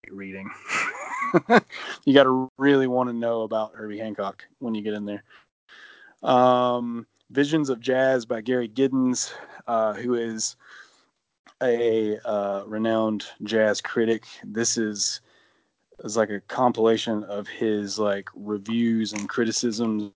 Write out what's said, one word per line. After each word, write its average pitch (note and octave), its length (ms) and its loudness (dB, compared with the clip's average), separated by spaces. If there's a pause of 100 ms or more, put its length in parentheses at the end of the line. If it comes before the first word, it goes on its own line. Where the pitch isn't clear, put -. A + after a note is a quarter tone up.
reading. F#2+ 460 -12
<laughs> - 40 -20 (1400)
You C#3 100 4
gotta C3 440 8
really C3+ 300 6
wanna B2 260 0
know A#2 300 0
about A2 300 -2
Herbie G#2+ 260 -10
Hancock G2+ 440 -8 (160)
when A#2 160 -4
you G#2+ 60 -4
get G#2+ 120 -4
in G#2 120 -6
there. G#2 180 -8 (1000)
Um, B2 800 2 (240)
Visions C#3+ 400 0
of A#2+ 100 -2
Jazz C3 460 2
by A2+ 160 -4
Gary B2 260 -2
Giddens, B2+ 640 0 (360)
uh, A2 260 0
who A#2+ 220 -2
is A2+ 420 -4 (1040)
a, A2+ 540 2 (100)
uh, G2+ 380 -2
renowned A2 600 -2 (180)
jazz G#2+ 360 2
critic. A2+ 460 0 (180)
This A2 340 -2
is, G#2+ 440 -4 (840)
is G#2+ 140 -4
like G#2+ 140 2
a G2+ 100 -6
compilation A2+ 840 2
of G2+ 220 -8
his, G#2 500 -2
like, G2+ 380 -2
reviews A2 760 -2
and G#2 160 -6
criticisms A2 880 -2